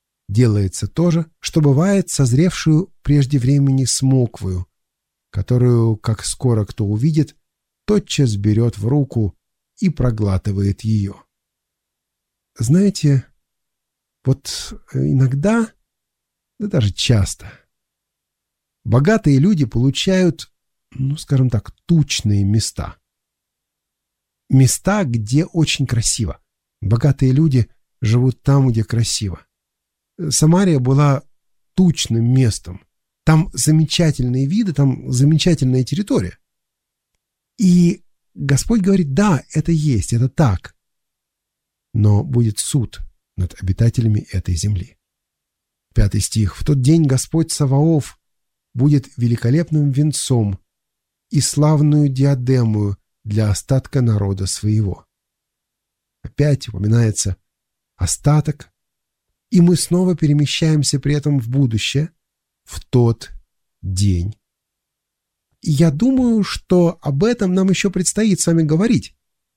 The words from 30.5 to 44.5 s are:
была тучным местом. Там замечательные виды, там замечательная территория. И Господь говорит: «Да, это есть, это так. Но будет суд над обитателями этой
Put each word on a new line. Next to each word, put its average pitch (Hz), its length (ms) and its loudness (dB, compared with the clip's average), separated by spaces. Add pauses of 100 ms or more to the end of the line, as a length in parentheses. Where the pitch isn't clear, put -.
была 135 440 2 (520)
тучным 117 580 0
местом. 110 520 -2 (400)
Там 160 280 2
замечательные 143 920 0
виды, 196 260 -2
там 135 380 0
замечательная 131 720 2
территория. 156 540 -4 (1200)
И 175 460 2 (300)
Господь 143 480 -2
говорит: 180 320 0
«Да, 196 300 0 (100)
это 156 180 -2
есть, 147 400 -2
это 120 160 0
так. 123 480 -2 (1200)
Но 104 300 2
будет 120 360 -2
суд - 400 -4 (380)
над 90 260 -6
обитателями 107 680 0
этой 92 240 -4